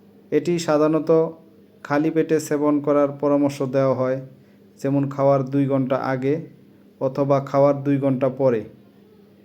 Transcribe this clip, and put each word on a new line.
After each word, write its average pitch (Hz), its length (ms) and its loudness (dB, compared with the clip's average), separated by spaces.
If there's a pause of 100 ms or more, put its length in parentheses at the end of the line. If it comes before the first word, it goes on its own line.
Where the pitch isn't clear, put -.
(300)
এটি 151 280 0
সাধারণত 156 720 2 (540)
খালি 151 280 0
পেটে 160 300 0
সেবন 147 400 0
করার 143 280 2
পরামর্শ 143 540 0
দেওয়া 135 320 0
হয়, 127 260 -2 (600)
যেমন 139 260 0
খাওয়ার 139 360 2
দুই 139 220 0
ঘন্টা 135 300 0
আগে 131 380 -2 (680)
অথবা 139 400 0
খাওয়ার 139 440 2
দুই 143 140 0
ঘন্টা 135 300 0
পরে। 123 360 0 (800)